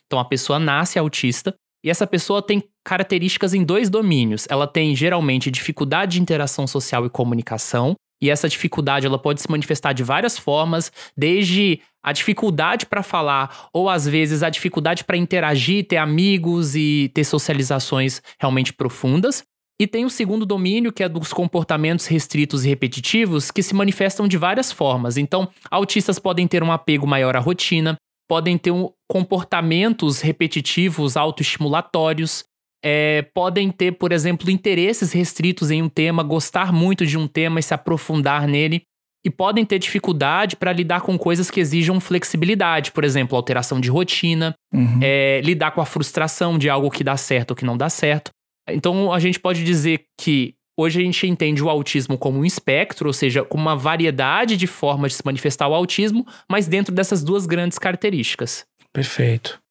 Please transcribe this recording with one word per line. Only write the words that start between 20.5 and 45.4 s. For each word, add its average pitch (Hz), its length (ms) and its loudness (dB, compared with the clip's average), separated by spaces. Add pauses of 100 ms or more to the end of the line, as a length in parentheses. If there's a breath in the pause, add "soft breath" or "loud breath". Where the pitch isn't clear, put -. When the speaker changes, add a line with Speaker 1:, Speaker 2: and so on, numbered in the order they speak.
Speaker 1:
que 196 120 -4
é 180 40 -2
dos 160 240 -6
comportamentos 165 760 0
restritos 147 580 0
e 135 40 2
repetitivos, 143 840 0
que 202 100 0
se 196 140 -2
manifestam 196 500 0
de 190 100 2
várias 190 360 0
formas. 123 440 0
Então, 180 320 0 (220 loud breath)
autistas 196 480 0
podem 180 300 0
ter 170 160 2
um 165 80 2
apego 151 340 2
maior 131 300 2
à - 20 2
rotina, 160 560 0 (340)
podem 165 300 2
ter 175 140 0
um, 180 180 -2 (180)
comportamentos 175 1120 0
repetitivos, 156 960 0
autoestimulatórios, 156 1300 -2 (420)
é, 151 380 2 (100)
podem 185 380 0
ter, 180 220 0
por 180 180 -2
exemplo, 170 400 0
interesses 190 640 2
restritos 175 580 2
em 156 100 2
um 165 80 0
tema, 165 360 2
gostar 165 480 0
muito 180 340 4
de 147 100 0
um 156 120 0
tema 165 320 0
e - 20 -2
se - 100 -2
aprofundar 147 760 0
nele, 156 340 2 (420)
e 180 60 2
podem 208 340 0
ter 196 140 0
dificuldade 180 800 0
pra 185 160 -2
lidar 175 300 0
com 185 140 0
coisas 175 360 0
que - 80 0
exijam 170 400 2
flexibilidade, 175 920 0
por 151 140 0
exemplo, 135 320 2
alteração 123 440 0
de 123 100 0
rotina, 160 640 0 (200)
Speaker 2:
Uhum. 123 260 4
Speaker 1:
é, 135 420 4